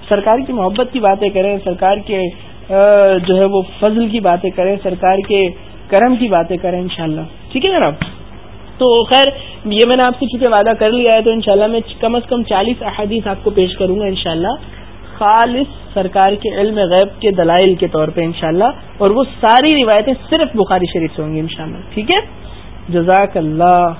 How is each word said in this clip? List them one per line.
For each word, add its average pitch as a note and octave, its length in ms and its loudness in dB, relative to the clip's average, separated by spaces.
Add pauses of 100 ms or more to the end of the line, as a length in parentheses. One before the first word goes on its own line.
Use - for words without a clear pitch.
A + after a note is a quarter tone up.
سرکار G#3 280 2 (100)
کی C4 60 -6
محبت G#3 400 -2
کی C4 60 -4
باتیں G3 300 2
کریں، G3 340 -2
سرکار F#3 420 0
کے، G3 160 -4 (480)
آ، F#3+ 40 -4 (540)
جو F#3 100 4
ہے G3 80 4
وہ G3 160 0
فضل G#3+ 460 0
کی A3 120 -2
باتیں F#3 300 0
کریں، F#3+ 340 -2
سرکار F#3 340 0 (100)
کے G3 220 2 (380)
کرم A#3+ 280 4
کی A#3+ 120 -2
باتیں F3 300 0
کریں F3+ 220 -2
انشاءاللہ۔ E3 420 -6 (300)
ٹھیک C4 140 -4
ہے G4 60 2
جناب، G#3 220 0 (840)
تو A#3 260 4
خیر، C4+ 280 4 (340)
یہ G#3 220 -2
میں B3 80 4
نے B3+ 80 4
آپ B3 160 2
سے C#4 60 -2
چونکہ B3 220 -2
وعدہ A3 320 4
کر G#3+ 120 2
لیا A#3+ 220 2
ہے A3 80 4
تو A3+ 80 2
انشاءاللہ G#3+ 380 2
میں A3+ 120 -2 (200)
کم A#3 160 -2
از A#3+ 140 0
کم A#3+ 140 -2
چالیس A3 400 -2
احادیث G#3+ 440 -4
آپ F#3+ 160 -8
کو G#3+ 60 0
پیش F#3 280 0
کروں F#3+ 220 -2
گا G#3+ 60 -4
انشاءاللہ، F3+ 420 -4 (720)
خالص A#3 760 0
سرکار F#3+ 380 2
کے G3+ 300 -4
علم G#3+ 180 -2
غیب F#3 420 2
کے G#3+ 100 2
دلائل F3+ 440 4
کے F3 120 -2
طور D#3 200 -2
پہ E3 140 -4
انشاءاللہ، E3 420 -2 (340)
اور G3+ 120 2
وہ A#3+ 140 2 (180)
ساری B3+ 340 4
روایتیں A3 380 2
صرف D#4 420 -2
بخاری F#3 380 2
شریف D#3+ 220 -4
سے E3 60 -8
ہوں D#3 120 -6
گی D#3 60 -2
انشاءاللہ۔ E3 380 -8 (160)
ٹھیک A3 180 -4
ہے، G#4 140 0 (640)
جزاک F#3 480 2
اللہ۔ E3+ 500 2 (120)